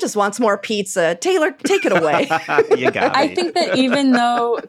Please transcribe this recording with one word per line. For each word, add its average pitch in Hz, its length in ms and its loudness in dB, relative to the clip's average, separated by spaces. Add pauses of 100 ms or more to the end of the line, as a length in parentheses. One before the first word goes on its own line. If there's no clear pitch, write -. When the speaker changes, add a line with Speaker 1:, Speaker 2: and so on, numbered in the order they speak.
Speaker 1:
just 294 160 -4
wants 202 240 0
more 208 180 2
pizza. 190 580 -2
Taylor, 370 360 0
take 370 340 -2
it 262 60 2
away. 165 360 2 (440)
Speaker 2:
<laughs> - 60 2
You 247 120 0
got - 260 0
Speaker 3:
I - 120 2
Speaker 2:
me. - 80 -6
Speaker 3:
think 349 200 -4
that 185 220 0
even 262 360 2
though 240 560 0